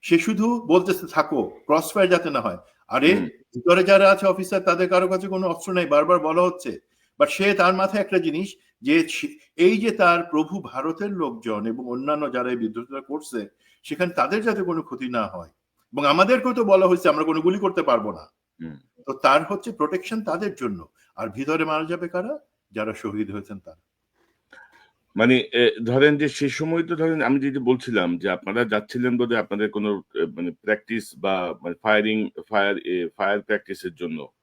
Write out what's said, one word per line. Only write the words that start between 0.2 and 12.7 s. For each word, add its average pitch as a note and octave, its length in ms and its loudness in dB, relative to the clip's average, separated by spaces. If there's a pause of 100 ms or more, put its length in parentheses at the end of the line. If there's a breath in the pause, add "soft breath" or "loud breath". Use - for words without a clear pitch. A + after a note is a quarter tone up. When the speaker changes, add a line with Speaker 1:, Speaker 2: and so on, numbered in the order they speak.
Speaker 1:
বলতেছে, F3+ 400 2
"থাকো, D3 360 -2
ক্রসফায়ার E3 680 0
যাতে E3+ 200 2
না C3+ 120 -2
হয়।" F#2+ 160 -4 (300 soft breath)
আরে, C#3+ 280 4
Speaker 2:
হুম। - 100 -2
Speaker 1:
ভিতরে F3 580 0
যারা G3 280 8
আছে G3 160 2
অফিসার, F#3 340 0
তাদের F3+ 280 2
কারো F#3 180 4
কাছে F#3 200 -2
কোনো F#3+ 200 -2
অস্ত্র E3+ 260 -6
নাই, F3+ 120 2
বারবার D#3 340 4
বলা D#3+ 220 2
হচ্ছে। F3 380 -2 (400)
But D3 100 6
সে, G3 240 2
তার F#3 200 4
মাথায় F#3+ 300 0
একটা F#3+ 160 0
জিনিস E3 360 -4 (260)
যে D#3+ 260 2
সে, - 200 -8 (280 soft breath)
এই F#3+ 220 6
যে G#3+ 140 0
তার E3+ 320 4
প্রভু D#3 380 -2
ভারতের C#3+ 480 -6
লোকজন A#2 560 -4
এবং A#2+ 220 -6
অন্যান্য C#3 460 -4
যারা B2 160 -2
এই B2 80 -2
বিদ্রোহটা A#2 440 -6